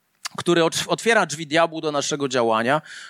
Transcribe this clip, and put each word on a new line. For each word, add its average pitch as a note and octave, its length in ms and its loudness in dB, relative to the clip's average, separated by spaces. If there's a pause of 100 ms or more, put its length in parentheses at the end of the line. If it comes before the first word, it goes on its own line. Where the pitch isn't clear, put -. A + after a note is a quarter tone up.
(380)
który E3+ 260 2
ot-, E3 240 -2
otwiera G3+ 380 2
drzwi D3+ 220 -8
diabłu D#3+ 340 2
do D#3 100 -4
naszego C#3+ 360 -2
działania, A#2+ 540 2 (280)